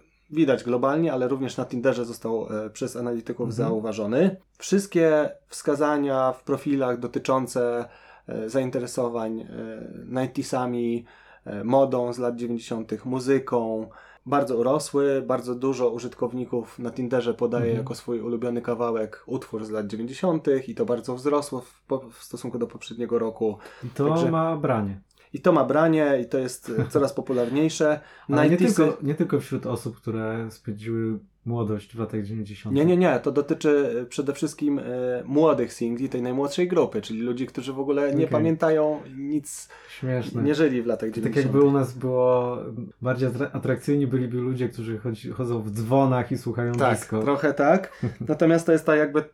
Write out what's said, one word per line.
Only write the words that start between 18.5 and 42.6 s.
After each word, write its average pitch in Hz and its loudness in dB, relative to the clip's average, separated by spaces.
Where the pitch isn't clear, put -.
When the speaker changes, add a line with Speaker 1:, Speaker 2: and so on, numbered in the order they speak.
Speaker 1:
kawałek 113 -2
utwór 113 -6
z 107 -10
lat 107 -4
dziewięćdziesiątych 135 -2
i 113 -10
to 117 0
bardzo 120 -2
wzrosło 143 0
w, - -20
po-, 127 -4
w - -20
stosunku 120 -8
do 117 -2
poprzedniego 113 -4
roku. 110 -4
Speaker 2:
I 123 -10
to 143 -2
Speaker 1:
Także 165 2
Speaker 2:
ma 165 0
branie. 110 -2
Speaker 1:
I - -8
to 180 6
ma 143 6
branie, 151 4
i 117 -6
to 135 0
jest, 127 -6
e, 127 4
Speaker 2:
<laughs> 131 -8
Speaker 1:
coraz 139 2
popularniejsze. 147 0
Speaker 2:
Ale 143 4
nie - 8
Speaker 1:
Nineties-y 185 4
Speaker 2:
tylko, 151 2
nie 143 0
tylko 156 0
wśród 123 -6
osób, 117 -6
które 110 -4
spędziły 110 -4
młodość 113 -4
w - -10
latach 110 -4
dziewięćdziesiątych. 104 -4
Speaker 1:
Nie, 147 4
nie, 180 6
nie. 165 4
To 143 -2
dotyczy, 143 2
e, 120 -8
przede 139 -4
wszystkim, 143 -2
e, - -8
młodych 139 4
singli, 120 -4
tej 127 -4
najmłodszej 139 0
grupy, 117 2
czyli 110 -8
ludzi, 123 -4
którzy 127 -8
w 135 -6
ogóle 143 0
nie 139 -2
Speaker 2:
Okej. 160 2
Speaker 1:
pamiętają 156 2
nic, 143 -6
Speaker 2:
Śmieszne. 123 -2
Speaker 1:
nie 147 2
żyli 139 4
w 117 -4
latach 120 0
Speaker 2:
To 107 -6
tak - -
Speaker 1:
dziewięćdziesiątych. 123 0
Speaker 2:
jakby 143 8
u 139 4
nas 131 2
było 127 2